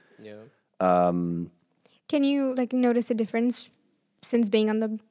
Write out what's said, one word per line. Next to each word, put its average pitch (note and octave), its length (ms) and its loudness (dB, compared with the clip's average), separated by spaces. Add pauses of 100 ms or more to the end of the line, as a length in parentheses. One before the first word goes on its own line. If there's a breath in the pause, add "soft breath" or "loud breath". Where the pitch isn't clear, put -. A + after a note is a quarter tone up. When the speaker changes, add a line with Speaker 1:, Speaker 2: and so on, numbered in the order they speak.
(200 soft breath)
Speaker 1:
Yeah. G#2+ 220 -18 (380)
Speaker 2:
um, F2 720 2 (580 soft breath)
Speaker 3:
Can C#4+ 140 2
you, C#4 320 0
like, B3 180 -2
notice A#3+ 360 2
a B3+ 60 -2
difference A#3 540 -2 (520)
since A#3 280 0
being G#3+ 200 2
on A3 100 -2
the, A3 200 -4 (120)